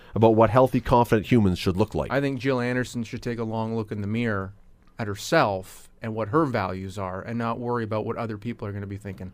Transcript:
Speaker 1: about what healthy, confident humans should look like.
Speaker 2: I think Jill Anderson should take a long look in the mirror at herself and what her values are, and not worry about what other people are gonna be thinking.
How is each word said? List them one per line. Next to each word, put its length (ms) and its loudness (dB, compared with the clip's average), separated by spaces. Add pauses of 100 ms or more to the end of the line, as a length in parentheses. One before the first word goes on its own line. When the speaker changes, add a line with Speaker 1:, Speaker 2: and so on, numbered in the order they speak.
(160)
Speaker 1:
about 200 6
what 140 8
healthy, 320 6
confident 500 4
humans 280 4
should 180 0
look 180 0
like. 160 -2
Speaker 2:
I 100 0
think 180 -4
Jill 220 0
Anderson 420 -4
should 180 -10
take 180 -6
a 60 -4
long 300 -4
look 160 -4
in 100 -6
the 60 -4
mirror 460 -2 (460)
at 80 -4
herself 760 0 (180)
and 120 -6
what 140 -4
her 180 2
values 540 -4
are, 240 -6
and 160 -6
not 200 -4
worry 240 -2
about 220 -4
what 120 -6
other 200 -6
people 300 -8
are 40 -6
gonna 140 -8
be 120 -10
thinking. 360 -12